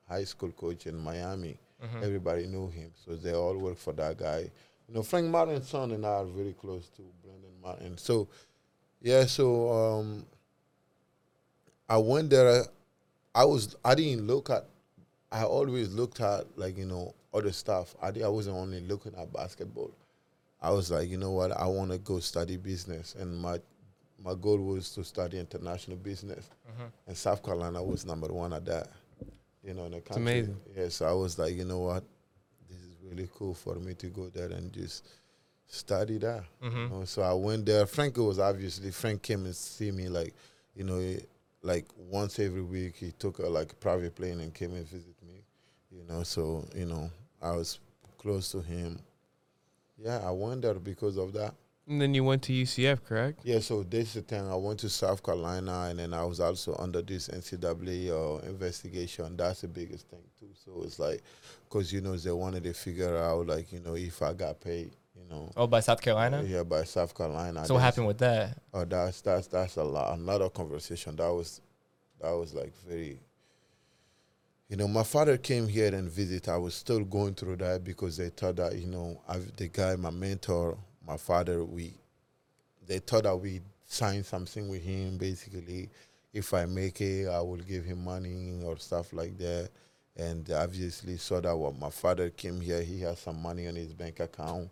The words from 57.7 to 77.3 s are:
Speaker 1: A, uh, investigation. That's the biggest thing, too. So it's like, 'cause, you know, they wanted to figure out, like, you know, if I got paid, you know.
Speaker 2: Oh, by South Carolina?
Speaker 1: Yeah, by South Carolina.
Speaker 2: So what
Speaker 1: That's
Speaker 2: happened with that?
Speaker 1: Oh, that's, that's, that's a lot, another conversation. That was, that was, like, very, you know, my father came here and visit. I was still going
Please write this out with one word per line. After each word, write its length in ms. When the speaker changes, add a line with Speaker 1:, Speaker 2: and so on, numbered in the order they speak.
Speaker 1:
A, 220
uh, 300
investigation. 960
That's 260
the 60
biggest 400
thing, 140
too. 120
So 200
it's 160
like, 220
'cause, 240
you 80
know, 160
they 140
wanted 340
to 100
figure 420
out, 300
like, 260
you 80
know, 160
if 260
I 120
got 260
paid, 300
you 140
know. 260
Speaker 2:
Oh, 100
by 140
South 220
Carolina? 400
Speaker 1:
Yeah, 200
by 220
South 300
Carolina. 500
Speaker 2:
So 100
what 60
Speaker 1:
That's 160
Speaker 2:
happened 120
with 100
that? 400
Speaker 1:
Oh, 100
that's, 380
that's, 240
that's 300
a 80
lot, 340
another 320
conversation. 640
That 160
was, 300
that 120
was, 200
like, 220
very, 320
you 80
know, 120
my 160
father 320
came 320
here 260
and 160
visit. 380
I 80
was 180
still 300
going 300